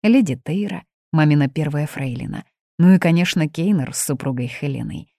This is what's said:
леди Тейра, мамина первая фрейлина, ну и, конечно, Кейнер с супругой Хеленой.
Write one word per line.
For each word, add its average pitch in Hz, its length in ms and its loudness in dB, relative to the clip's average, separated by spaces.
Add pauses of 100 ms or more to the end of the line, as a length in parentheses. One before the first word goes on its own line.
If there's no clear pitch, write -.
леди 214 340 2
Тейра, 185 480 -8 (280)
мамина 151 360 4
первая 147 380 -4
фрейлина, 123 580 -10 (340)
ну 180 160 8
и, 185 40 6
конечно, 170 500 2
Кейнер 165 460 -2
с - 100 -6
супругой 131 420 -4
Хеленой. 123 640 -8 (100)